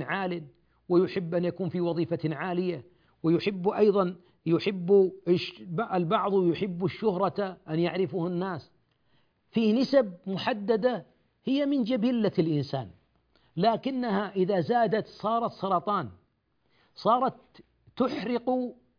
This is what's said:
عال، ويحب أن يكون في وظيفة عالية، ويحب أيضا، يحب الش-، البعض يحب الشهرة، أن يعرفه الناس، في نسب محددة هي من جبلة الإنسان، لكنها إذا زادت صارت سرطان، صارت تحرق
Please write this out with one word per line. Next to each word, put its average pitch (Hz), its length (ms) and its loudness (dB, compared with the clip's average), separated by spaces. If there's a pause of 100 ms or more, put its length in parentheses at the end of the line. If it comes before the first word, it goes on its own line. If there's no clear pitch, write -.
عال، 180 420 -6 (460)
ويحب 175 460 2
أن 175 100 0
يكون 175 240 -4
في 180 120 -4
وظيفة 165 540 -2
عالية، 175 480 -4 (400)
ويحب 175 440 0
أيضا، 196 480 4 (300)
يحب 185 640 4 (160)
الش-، - 340 0 (320)
البعض 185 540 2
يحب 180 380 -2
الشهرة، 190 720 -2 (120)
أن 160 100 -2
يعرفه 170 480 -2
الناس، 180 440 -6 (800)
في 220 240 2
نسب 247 400 2 (140)
محددة 208 760 -2 (400)
هي 277 200 0
من 277 180 0
جبلة 233 560 0
الإنسان، 143 500 -2 (680)
لكنها 214 800 0
إذا 185 240 2
زادت 220 480 0
صارت 226 440 -4
سرطان، 185 580 -2 (840)
صارت - 640 -2 (340)
تحرق 254 800 -2 (260)